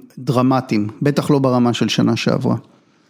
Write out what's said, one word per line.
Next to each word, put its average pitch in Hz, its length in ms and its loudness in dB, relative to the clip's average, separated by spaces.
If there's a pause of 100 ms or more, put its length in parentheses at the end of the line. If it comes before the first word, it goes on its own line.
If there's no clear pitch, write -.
(180)
דרמטיים, 127 720 0 (140)
בטח 143 280 0
לא 143 80 4
ברמה 123 340 2
של 113 160 -2
שנה 113 280 0
שעברה. 120 400 -2 (540)